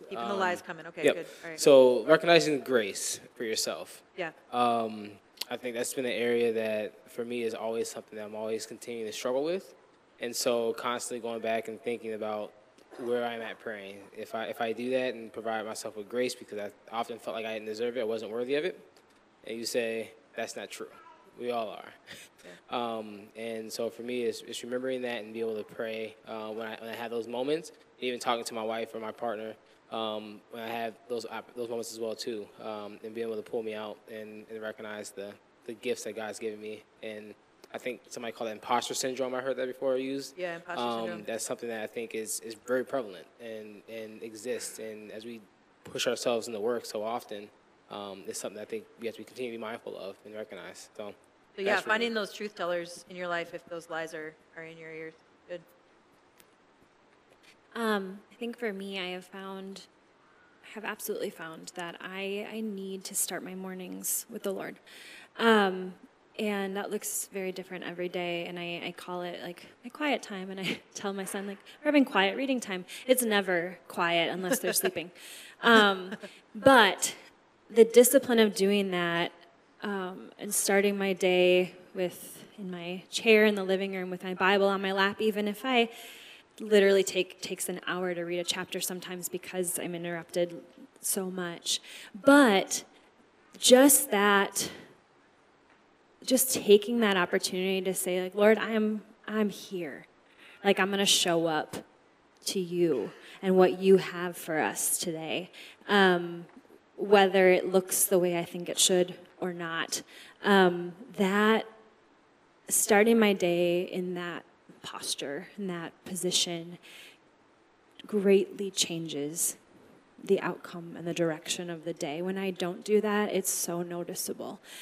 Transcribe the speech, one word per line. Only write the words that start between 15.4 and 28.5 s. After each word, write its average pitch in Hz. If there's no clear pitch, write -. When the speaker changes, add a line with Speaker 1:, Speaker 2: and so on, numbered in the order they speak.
Speaker 2:
myself 107
with 101
grace 123
because 104
I 101
often 113
felt -
like 110
I 110
didn't 110
deserve 117
it, 127
I 110
wasn't 110
worthy 123
of 151
it, -
and 113
you 117
say, 113
"That's 113
not 104
true." -
We 120
all 113
are. -
Speaker 1:
Yeah. 120
Speaker 2:
Um, 104
and 113
so 113
for -
me, 123
it's, 110
it's -
remembering 127
that 120
and 110
being 113
able 110
to 104
pray, 110
uh, 110
when 110
I, 110
when 113
I 113
have 117
those 113
moments, 135
even 123
talking 117
to -